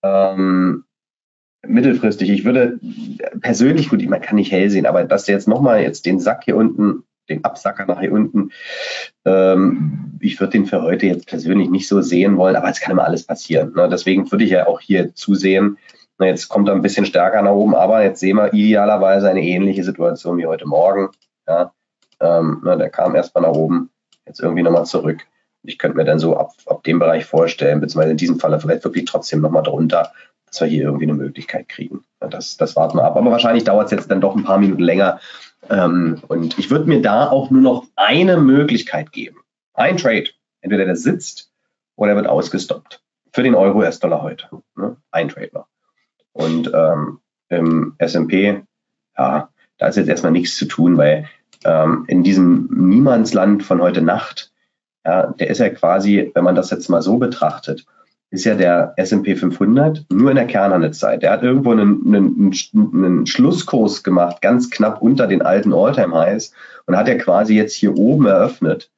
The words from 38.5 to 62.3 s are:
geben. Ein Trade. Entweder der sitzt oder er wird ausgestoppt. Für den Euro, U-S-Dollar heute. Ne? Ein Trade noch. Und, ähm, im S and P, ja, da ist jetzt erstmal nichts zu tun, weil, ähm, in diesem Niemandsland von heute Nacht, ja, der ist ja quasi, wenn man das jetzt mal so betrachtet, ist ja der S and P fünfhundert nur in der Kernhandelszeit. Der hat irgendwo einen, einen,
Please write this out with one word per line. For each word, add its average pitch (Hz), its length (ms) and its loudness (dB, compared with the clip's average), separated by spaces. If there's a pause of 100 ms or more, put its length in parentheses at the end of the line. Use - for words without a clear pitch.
geben. - 260 -16 (340)
Ein 127 240 0
Trade. 123 300 0 (340)
Entweder 98 240 0
der 95 120 -2
sitzt - 540 -6 (460)
oder 104 140 0
er 101 60 2
wird 101 100 -2
ausgestoppt. - 720 -4 (320)
Für 127 120 -2
den 123 100 4
Euro, 98 240 4
U-S-Dollar 87 420 -2
heute. 80 280 -12 (280)
Ne? 113 200 -10 (140)
Ein 85 180 -4
Trade - 260 -14
noch. - 120 -14 (640)
Und, 80 420 -4
ähm, 78 460 -2 (280)
im 82 500 -2
S 82 180 -2
and 82 120 -2
P, 98 340 0 (540)
ja, - 320 -2 (300)
da - 80 0
ist - 100 0
jetzt 82 120 0
erstmal - 240 -2
nichts 87 240 -2
zu 73 100 -4
tun, 82 320 2
weil, 76 280 2 (380)
ähm, 80 440 0
in 90 160 2
diesem 90 460 4
Niemandsland 104 920 4
von 90 180 0
heute 87 220 2
Nacht, - 480 -4 (540)
ja, 85 240 0
der 85 200 -6
ist 101 100 -4
ja 110 120 2
quasi, 98 640 0
wenn 87 100 2
man 90 100 2
das - 160 -2
jetzt - 180 -8
mal - 140 2
so 95 140 0
betrachtet, - 680 -4 (440)
ist 92 140 -8
ja 110 100 2
der 87 420 0
S 92 160 -2
and 101 120 0
P 98 120 -2
fünfhundert 120 760 0
nur 113 200 4
in 135 60 2
der 123 100 0
Kernhandelszeit. 95 760 0
Der 95 100 2
hat 110 100 -2
irgendwo 127 300 2
einen, 101 340 2
einen, 98 460 2 (200)